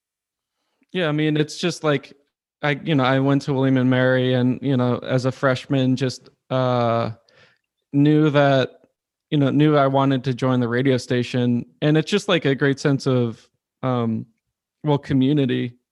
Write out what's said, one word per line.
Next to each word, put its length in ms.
Yeah, 180
I 20
mean, 260
it's 220
just, 240
like, 300
I, 100
you 100
know, 100
I 160
went 240
to 100
William 240
and 120
Mary 440
and, 280
you 160
know, 200
as 280
a 60
freshman, 640
just, 340
uh, 600
knew 380
that, 400
you 80
know, 140
knew 260
I 100
wanted 380
to 80
join 260
the 80
radio 300
station. 680
And 160
it's 120
just, 180
like, 180
a 100
great 240
sense 280
of, 400
um, 420
well, 140
community. 800